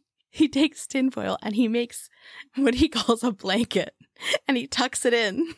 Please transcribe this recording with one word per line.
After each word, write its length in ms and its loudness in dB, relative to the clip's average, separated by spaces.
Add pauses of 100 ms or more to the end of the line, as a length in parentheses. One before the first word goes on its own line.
(160)
<laughs> 140 -20
he 180 2
takes 380 0
tinfoil 560 -2
and 140 -6
he 120 4
makes 420 -4 (460)
what 200 2
he 140 4
<laughs> 0 -
calls 340 0
a 80 0
blanket 640 -2 (520)
and 80 2
he 120 -2
tucks 360 -2
it 120 4
in. 420 0